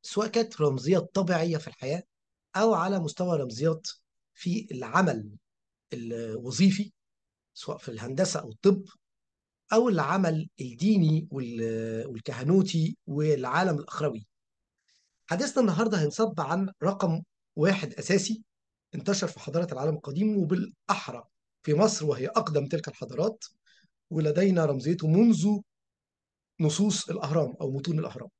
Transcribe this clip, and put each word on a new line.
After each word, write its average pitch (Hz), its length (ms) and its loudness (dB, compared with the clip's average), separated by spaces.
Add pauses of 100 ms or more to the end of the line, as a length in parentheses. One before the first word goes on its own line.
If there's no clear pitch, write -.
سواء 214 260 -4
كانت 226 320 -2
رمزيات 147 540 2
طبيعية 170 420 2
في 151 120 -8
الحياة 151 340 -6 (540)
أو 214 180 4
على 190 240 0
مستوى 170 380 -2
رمزيات 143 540 -2 (440)
في 196 380 -4
العمل 123 580 0 (640)
الوظيفي، 120 1000 0 (640)
سواء - 240 -10
في - 100 -14
الهندسة 131 520 -4
أو 117 100 -16
الطب، 190 320 2 (920)
أو 233 160 6
العمل 160 600 0 (120)
الديني 156 720 2
وال-، 113 760 -6
والكهنوتي 156 920 0 (100)
والعالم 151 720 0
الأخروي. 127 480 -6 (1000)
حديثنا 262 340 0
النهاردة 202 400 2
هينصب 160 400 0
عن 190 320 -2 (100)
رقم 170 400 0 (340)
واحد 160 380 2
أساسي - 480 0 (520)
انتشر 196 320 -2
في - 140 -10
حضارة 170 320 -4
العالم 143 220 -2
القديم، 180 420 -2
وبالأحرى 180 880 -2 (380)
في 151 120 0
مصر 190 320 2
وهي 131 200 -2
أقدم 147 400 0
تلك 151 220 -4
الحضارات، 139 560 -6 (680)
ولدينا 165 540 2
رمزيته 151 440 0
منذ 202 520 4 (1000)
نصوص 180 480 2
الأهرام 151 520 -2
أو 135 100 -2
متون 139 280 -2
الأهرام. 120 300 -8 (120)